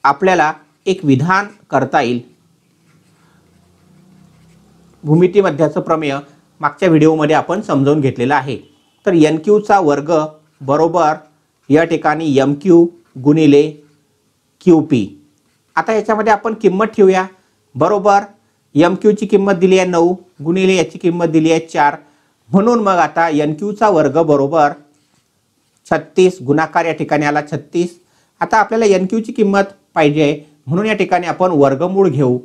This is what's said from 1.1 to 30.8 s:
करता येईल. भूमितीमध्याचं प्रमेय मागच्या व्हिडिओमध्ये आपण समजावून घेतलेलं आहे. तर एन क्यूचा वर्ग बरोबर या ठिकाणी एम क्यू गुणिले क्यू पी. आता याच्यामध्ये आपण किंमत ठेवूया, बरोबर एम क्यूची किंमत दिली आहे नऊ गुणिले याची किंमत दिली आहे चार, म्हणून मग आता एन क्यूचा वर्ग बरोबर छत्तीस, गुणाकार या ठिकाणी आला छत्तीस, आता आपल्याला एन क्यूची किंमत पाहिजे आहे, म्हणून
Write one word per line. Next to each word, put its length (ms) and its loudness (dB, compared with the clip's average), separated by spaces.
करता 300 -2
येईल. 200 -4
भूमितीमध्याचं 800 0
प्रमेय 380 -4
मागच्या 280 -2
व्हिडिओमध्ये 480 2
आपण 240 -4
समजावून 400 0
घेतलेलं 340 -2
आहे. 240 -4
तर 60 0
एन 260 2
क्यूचा 420 2
वर्ग 340 -2
बरोबर 540 0
या 160 4
ठिकाणी 540 -2
एम 160 0
क्यू 320 4
गुणिले 520 4
क्यू 200 4
पी. 440 -4
आता 160 -4
याच्यामध्ये 400 -2
आपण 220 -4
किंमत 300 0
ठेवूया, 420 2
बरोबर 460 2
एम 200 2
क्यूची 320 0
किंमत 260 0
दिली 260 2
आहे 100 0
नऊ 260 0
गुणिले 320 0
याची 220 -4
किंमत 260 -2
दिली 260 0
आहे 100 2
चार, 360 -2
म्हणून 280 2
मग 120 0
आता 360 0
एन 260 -2
क्यूचा 340 -2
वर्ग 340 2
बरोबर 500 0
छत्तीस, 560 -2
गुणाकार 380 -2
या 80 -4
ठिकाणी 340 -4
आला 160 -2
छत्तीस, 580 -8
आता 160 -2
आपल्याला 280 0
एन 220 2
क्यूची 260 -6
किंमत 300 0
पाहिजे 280 0
आहे, 180 -2
म्हणून 200 -2